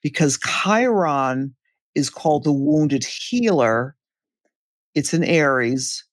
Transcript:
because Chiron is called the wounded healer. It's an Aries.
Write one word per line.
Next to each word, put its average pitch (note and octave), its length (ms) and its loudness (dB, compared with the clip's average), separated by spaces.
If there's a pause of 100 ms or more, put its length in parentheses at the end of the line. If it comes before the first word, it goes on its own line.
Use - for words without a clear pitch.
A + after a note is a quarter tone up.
because D3 360 0
Chiron D3+ 1160 0 (400)
is C#3 160 -2
called D3 340 0
the D3 80 2
wounded C#3+ 520 2
healer. C#3 920 0 (960)
It's D3+ 200 -2
an E3+ 100 2
Aries. C3 880 0